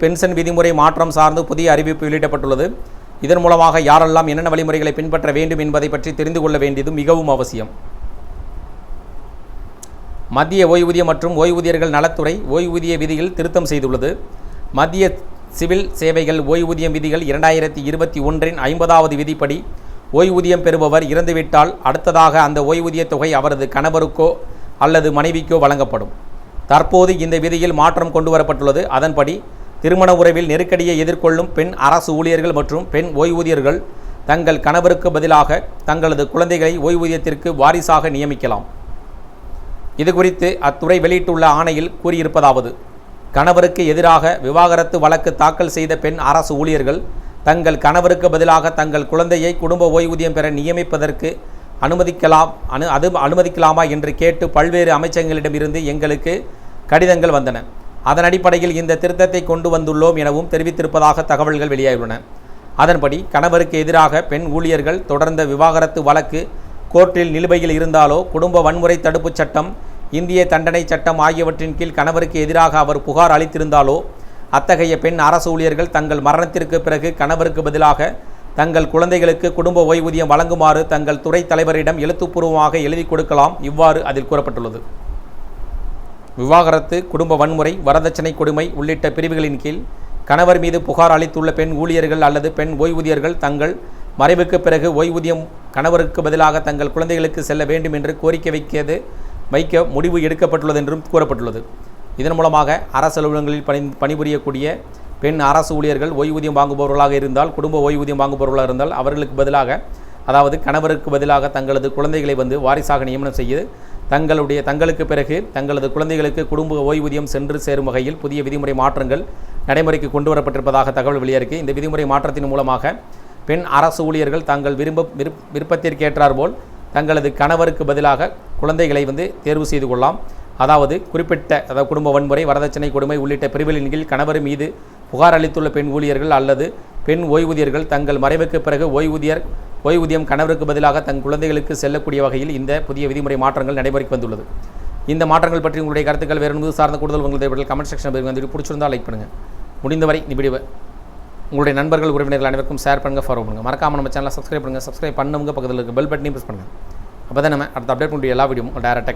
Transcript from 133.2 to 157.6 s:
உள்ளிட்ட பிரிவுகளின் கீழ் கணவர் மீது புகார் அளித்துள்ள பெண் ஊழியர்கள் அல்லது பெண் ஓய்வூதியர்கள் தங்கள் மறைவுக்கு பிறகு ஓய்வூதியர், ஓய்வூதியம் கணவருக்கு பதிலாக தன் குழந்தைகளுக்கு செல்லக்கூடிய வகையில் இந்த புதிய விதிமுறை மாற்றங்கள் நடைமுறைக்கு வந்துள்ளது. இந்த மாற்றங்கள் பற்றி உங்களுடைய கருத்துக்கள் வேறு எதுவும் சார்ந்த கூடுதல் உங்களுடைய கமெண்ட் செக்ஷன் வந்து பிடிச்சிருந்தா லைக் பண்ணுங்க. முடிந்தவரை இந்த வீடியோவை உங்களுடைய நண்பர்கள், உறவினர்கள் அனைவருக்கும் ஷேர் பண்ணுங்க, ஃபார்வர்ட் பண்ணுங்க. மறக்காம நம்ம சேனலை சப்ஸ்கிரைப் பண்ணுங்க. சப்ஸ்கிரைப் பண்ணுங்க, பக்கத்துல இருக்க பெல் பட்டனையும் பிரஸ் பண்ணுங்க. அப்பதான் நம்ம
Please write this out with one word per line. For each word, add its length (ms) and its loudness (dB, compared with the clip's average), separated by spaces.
உள்ளிட்ட 300 -2
பிரிவுகளின் 400 -2
கீழ் 180 -4
கணவர் 360 0
மீது 180 -4
புகார் 260 6
அளித்துள்ள 400 -2
பெண் 180 -2
ஊழியர்கள் 420 0
அல்லது 280 2
பெண் 160 0
ஓய்வூதியர்கள் 600 0
தங்கள் 320 -2
மறைவுக்கு 420 0
பிறகு 180 0
ஓய்வூதியர், 440 -2
ஓய்வூதியம் 420 0
கணவருக்கு 380 0
பதிலாக 400 0
தன் 160 -4
குழந்தைகளுக்கு 580 -2
செல்லக்கூடிய 440 -2
வகையில் 320 -4
இந்த 280 -2
புதிய 240 -4
விதிமுறை 320 -2
மாற்றங்கள் 380 -2
நடைமுறைக்கு 360 -2
வந்துள்ளது. 280 -6
இந்த 80 0
மாற்றங்கள் 340 2
பற்றி 160 -4
உங்களுடைய 260 -2
கருத்துக்கள் 360 -2
வேறு 140 -2
எதுவும் 200 -2
சார்ந்த 240 0
கூடுதல் 240 -2
உங்களுடைய 460 -2
கமெண்ட் 200 -6
செக்ஷன் 240 -4
வந்து 260 -6
பிடிச்சிருந்தா 400 -4
லைக் 140 -8
பண்ணுங்க. 200 -8
முடிந்தவரை 420 0
இந்த 140 -6
வீடியோவை 220 -2
உங்களுடைய 280 0
நண்பர்கள், 360 0
உறவினர்கள் 340 -2
அனைவருக்கும் 340 -4
ஷேர் 180 0
பண்ணுங்க, 240 -4
ஃபார்வர்ட் 220 -4
பண்ணுங்க. 200 -6
மறக்காம 320 -2
நம்ம 140 -4
சேனலை 240 -4
சப்ஸ்கிரைப் 280 -6
பண்ணுங்க. 220 -6
சப்ஸ்கிரைப் 320 -8
பண்ணுங்க, 380 -4
பக்கத்துல 220 -4
இருக்க 200 -8
பெல் 120 0
பட்டனையும் 260 -4
பிரஸ் 120 -14
பண்ணுங்க. 200 -12
அப்பதான் 240 0
நம்ம 220 -4